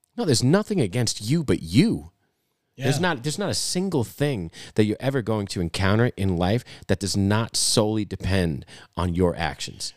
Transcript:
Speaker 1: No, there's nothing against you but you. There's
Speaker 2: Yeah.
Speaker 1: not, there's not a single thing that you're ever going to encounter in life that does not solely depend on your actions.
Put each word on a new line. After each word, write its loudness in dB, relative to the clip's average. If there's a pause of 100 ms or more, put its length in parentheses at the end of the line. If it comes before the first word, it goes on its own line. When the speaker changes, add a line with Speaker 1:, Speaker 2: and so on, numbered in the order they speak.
(180)
Speaker 1:
No, -4
there's 4
nothing 2
against -2
you 0
but 0
you. 2 (680)
There's 0
Speaker 2:
Yeah. -2
Speaker 1:
not, -4
there's -4
not -2
a -2
single -2
thing -4 (240)
that 6
you're 0
ever 0
going -2
to -6
encounter 2
in 0
life 2 (240)
that 0
does -2
not 0
solely 0
depend -2 (320)
on -2
your 2
actions. -6